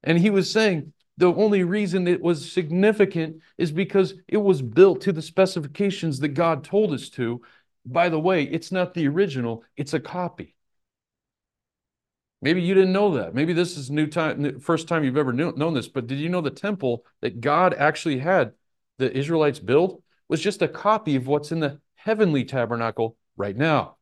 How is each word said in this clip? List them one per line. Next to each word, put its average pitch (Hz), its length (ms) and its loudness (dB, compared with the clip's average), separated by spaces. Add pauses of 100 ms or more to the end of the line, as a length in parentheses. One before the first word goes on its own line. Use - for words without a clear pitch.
And 170 160 2
he 185 100 4
was 196 220 2
saying 202 420 0 (240)
the 175 160 4
only 202 320 2
reason 185 420 -2
it 180 140 2
was 170 320 -2
significant 185 880 2 (160)
is 156 160 -2
because 190 400 0 (160)
it - 80 0
was 196 240 4
built 143 400 6
to 202 120 -2
the 156 100 -4
specifications 170 1000 -2
that 151 80 -2
God 156 360 0
told 202 280 0
us - 180 -8
to. 120 300 -4 (460)
By 165 240 2
the 156 100 0
way, 170 240 2
it's - 260 -8
not 180 220 -2
the 160 160 0
original, 131 560 -2 (100)
it's - 200 -8
a 147 60 -2
copy. - 540 -10 (1900)
Maybe 160 180 2
you 180 140 0
didn't 190 180 6
know 196 220 2
that. 92 200 -4
Maybe 160 200 0
this 175 240 -2
is 131 120 -10
new 151 160 0
time, 156 360 -4
new, 143 180 -4
first 165 260 -2
time 165 160 -2
you've 127 140 -2
ever 135 160 0
knew, 143 240 -2
known 160 160 -2
this, 127 160 -4
but 123 180 -8
did 135 120 -6
you 156 100 -4
know 180 140 -2
the 143 80 -4
temple 160 560 -6 (160)
that 123 180 -6
God 156 320 2
actually 151 460 0
had 147 340 0 (460)
the 127 180 0
Israelites 147 420 0
build 151 440 0 (260)
was 147 140 -2
just 202 200 -2
a 156 60 0
copy 208 480 0
of 127 100 -2
what's 147 260 -2
in 165 60 -4
the 143 220 -4 (140)
heavenly 196 500 0
tabernacle 117 720 -2 (200)
right 101 200 -6
now? 147 460 0